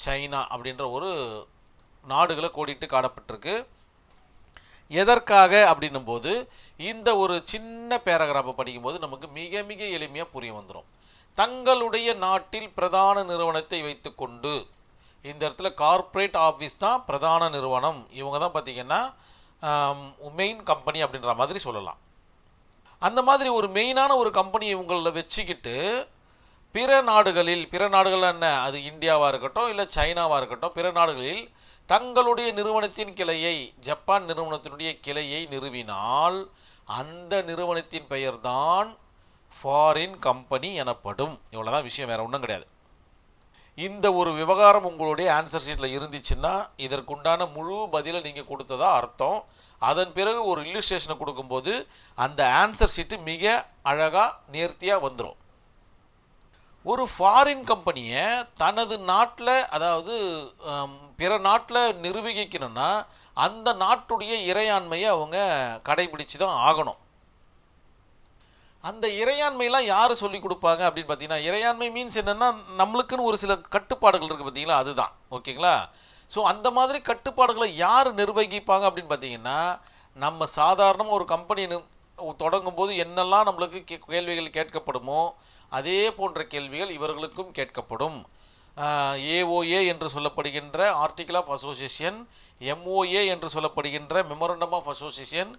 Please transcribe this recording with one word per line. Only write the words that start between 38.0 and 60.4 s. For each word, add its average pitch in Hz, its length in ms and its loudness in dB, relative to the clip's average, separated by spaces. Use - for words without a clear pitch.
பெயர்தான் 135 880 -2
ஃபாரின் 156 560 2
கம்பெனி 131 540 -2
எனப்படும். 131 680 -4
இவ்வளவுதான் 117 340 -2
விஷயம், 123 240 -8
வேற 113 140 -2
ஒண்ணும் 123 160 -6
கிடையாது. 107 280 -6
இந்த 196 380 0
ஒரு 175 200 2
விவகாரம் 190 500 6
உங்களுடைய 160 480 -2
ஆன்சர் 151 380 -2
ஷீட்ல 143 520 -6
இருந்துச்சுன்னா, 180 560 -2
இதற்குண்டான 143 760 -2
முழு 190 380 -6
பதிலை 156 300 -2
நீங்க 147 200 -10
கொடுத்ததா 135 500 -2
அர்த்தம். 139 520 0
அதன் 160 340 0
பிறகு 214 320 0
ஒரு 170 160 -2
இல்லுஸ்ட்ரேஷனை 165 560 -4
கொடுக்கும்போது, 135 720 -6
அந்த 139 320 0
ஆன்சர் 185 480 4
ஷீட் 175 260 -6
மிக 165 460 0
அழகா, 156 580 2
நேர்த்தியா 170 580 -2
வந்துரும். 117 260 -10
ஒரு 240 240 -2
ஃபாரின் 262 440 6
கம்பெனியை 180 800 0
தனது 208 400 0
நாட்டுல, 233 640 2
அதாவது, 170 840 -2